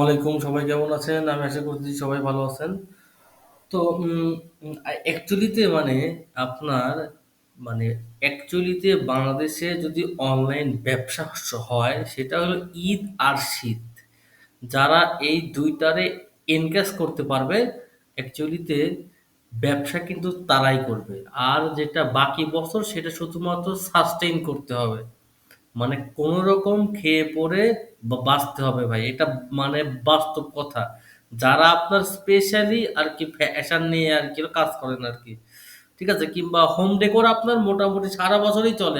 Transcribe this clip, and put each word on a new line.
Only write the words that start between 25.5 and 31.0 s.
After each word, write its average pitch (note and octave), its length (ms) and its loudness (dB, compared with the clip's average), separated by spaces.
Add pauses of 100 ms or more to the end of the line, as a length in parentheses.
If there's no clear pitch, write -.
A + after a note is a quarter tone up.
মানে B2+ 200 0 (200)
কোনো D#3 260 0
রকম G3 540 2
খেয়ে D#3 280 4 (120)
পরে D#3+ 260 2 (440)
বা-, B2+ 160 -2
বাঁচতে C#3 400 2
হবে B2+ 240 0
ভাই, A2 240 0
এটা C3 160 0 (260)
মানে C#3 320 0
বাস্তব D3 600 2 (100)
কথা। C3+ 280 -4 (500)